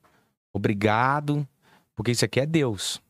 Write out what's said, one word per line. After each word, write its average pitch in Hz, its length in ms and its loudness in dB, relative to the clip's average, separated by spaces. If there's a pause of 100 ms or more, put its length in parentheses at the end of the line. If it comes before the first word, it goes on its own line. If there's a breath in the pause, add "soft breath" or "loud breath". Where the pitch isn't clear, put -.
(520 soft breath)
obrigado, 123 920 0 (500 soft breath)
porque 107 160 -2
isso 117 120 2
aqui 120 160 0
é 139 60 0
Deus 139 640 -2